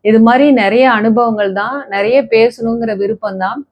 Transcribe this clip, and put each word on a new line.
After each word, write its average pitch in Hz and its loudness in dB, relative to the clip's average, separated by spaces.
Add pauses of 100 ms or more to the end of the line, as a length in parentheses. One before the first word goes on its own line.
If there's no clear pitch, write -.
இது 220 4
மாதிரி 254 4
நிறைய 240 2
அனுபவங்கள் 220 0
தான், 240 -6
நிறைய 214 0
பேசணுங்கிற 226 -2
விருப்பம் 202 -6
தான். 214 -6